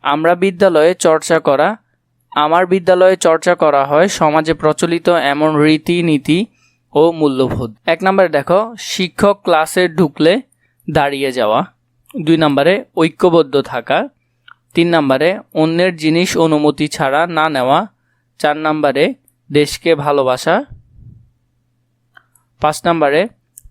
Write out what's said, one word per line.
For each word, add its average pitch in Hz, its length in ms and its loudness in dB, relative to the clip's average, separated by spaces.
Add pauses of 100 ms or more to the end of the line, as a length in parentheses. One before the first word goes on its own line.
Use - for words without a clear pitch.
আমরা 156 340 0
বিদ্যালয়ে 175 580 2
চর্চা 160 460 0
করা, 147 280 0 (640)
আমার 156 340 0
বিদ্যালয়ে 185 520 2
চর্চা 165 380 0
করা 143 300 0
হয় 151 220 2
সমাজে 156 460 0
প্রচলিত 165 560 -2
এমন 151 460 0
রীতিনীতি 156 840 0 (540)
ও 160 180 4
মূল্যবোধ। 131 580 -2 (160)
এক 165 180 -2
নম্বরে 190 260 2
দেখো, 180 300 0 (200)
শিক্ষক 196 640 -2
ক্লাসে 170 460 0
ঢুকলে 160 440 0 (540)
দাঁড়িয়ে 143 440 -2
যাওয়া। 117 280 0 (680)
দুই 160 120 2
নম্বরে 151 360 2 (240)
ঐক্যবদ্ধ 160 640 0
থাকা। 135 480 -4 (640)
তিন 170 220 0
নম্বরে 143 340 0 (240)
অন্যের 165 420 0
জিনিস 160 420 -2
অনুমতি 151 500 0
ছাড়া 143 400 -2
না 160 220 -2
নেওয়া। 135 300 0 (600)
চার 147 180 0
নম্বরে 151 480 0 (440)
দেশকে 147 460 0
ভালোবাসা। 143 600 -2 (2000)
পাঁচ 151 160 0 (100)
নম্বরে 156 340 0 (500)